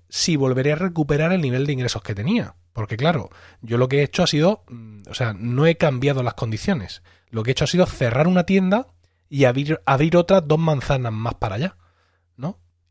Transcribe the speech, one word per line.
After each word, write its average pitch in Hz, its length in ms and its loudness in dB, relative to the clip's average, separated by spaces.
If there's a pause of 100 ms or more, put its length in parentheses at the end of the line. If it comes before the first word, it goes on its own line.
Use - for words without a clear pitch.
si - 280 -2
volveré 131 380 2
a - 20 0
recuperar 160 580 0
el 185 80 0
nivel 131 240 0
de 147 80 -2
ingresos 123 300 -4
que 104 120 -6
tenía. 123 400 -2 (180)
Porque, 110 220 -6
claro, 139 360 -2 (300)
yo 117 160 -4
lo 127 120 2
que 139 100 2
he 143 40 2
hecho - 180 -2
ha 175 60 2
sido, 175 420 0
mm, 110 400 -18
o 104 60 -14
sea, 113 180 -2
no 123 320 0
he 165 120 4
cambiado 135 440 0
las 123 140 -4
condiciones. 113 640 -4 (280)
Lo 113 120 -4
que 117 100 -2
he - 20 0
hecho 156 100 0
ha 143 40 0
sido 175 200 2
cerrar 131 400 0
una 180 180 2
tienda 190 420 2 (440)
y 139 140 4
abrir, 139 420 0
abrir 151 280 2
otra 180 260 6
dos 151 180 2
manzanas 135 520 0
más 113 240 -4
para 104 200 -4
allá, 170 220 -4 (580)
¿no? 147 240 -8 (320)